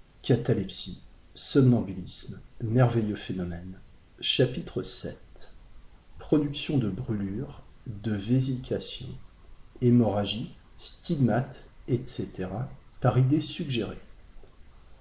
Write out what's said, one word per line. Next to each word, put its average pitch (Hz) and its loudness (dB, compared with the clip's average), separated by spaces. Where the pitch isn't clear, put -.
catalepsie, 101 0
somnambulisme, 101 2
merveilleux 113 4
phénomène. 90 -6
Chapitre - 0
sept. - -10
Production 147 0
de 107 2
brûlures, 104 -4
de 107 -4
vésication, 123 -2
hémorragie, 110 4
stigmates, - 0
et 127 0
cetera, 92 -6
par 120 4
idées 135 6
suggérées. 120 -4